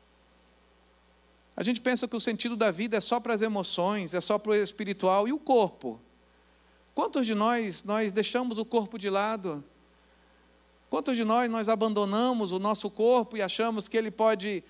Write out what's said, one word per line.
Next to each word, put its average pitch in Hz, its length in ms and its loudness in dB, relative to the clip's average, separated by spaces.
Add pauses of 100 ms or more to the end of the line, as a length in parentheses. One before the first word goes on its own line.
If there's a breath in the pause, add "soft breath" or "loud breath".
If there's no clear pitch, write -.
(1600)
A - 80 -4
gente 226 180 0
pensa 247 260 0
que - 80 -6
o 226 40 -2
sentido 233 360 -2
da 214 160 4
vida 214 260 -2
é 190 40 0
só 240 180 0
para 233 140 -2
as 208 80 0
emoções, 196 720 -2
é 175 80 0
só 208 160 0
para 214 140 -2
o 214 40 4
espiritual. 202 720 0
E 262 60 0
o 311 60 -2
corpo? 180 600 2 (920 soft breath)
Quantos 302 320 0
de 220 100 0
nós, 220 480 0
nós 208 280 0
deixamos 220 460 0
o 220 80 -2
corpo 226 320 -2
de 196 120 -4
lado? 190 540 -2 (1300 soft breath)
Quantos 285 280 -2
de 233 60 0
nós, 233 260 2
nós 226 180 -2
abandonamos 214 840 2
o 190 80 -2
nosso 208 300 -2
corpo 226 460 2
e 214 60 -2
achamos 220 460 -2
que 226 100 0
ele 220 140 0
pode 208 580 0